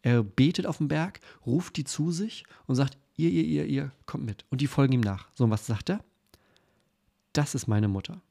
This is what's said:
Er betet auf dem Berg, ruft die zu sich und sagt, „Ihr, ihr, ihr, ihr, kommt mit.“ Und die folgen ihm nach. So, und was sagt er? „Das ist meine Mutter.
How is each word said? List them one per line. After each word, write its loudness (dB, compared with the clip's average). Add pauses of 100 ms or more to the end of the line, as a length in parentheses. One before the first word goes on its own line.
Er 4
betet 2
auf -4
dem 0
Berg, -4 (260)
ruft -2
die -4
zu -2
sich -6 (200)
und -2
sagt, 0 (180)
„Ihr, 2
ihr, 2
ihr, 0
ihr, -2 (160)
kommt -6
mit.“ -8
Und -2
die 2
folgen 4
ihm 2
nach. -2
So, 2
und 4
was -2
sagt -2
er? -2 (1300)
„Das 0
ist -4
meine 4
Mutter. -4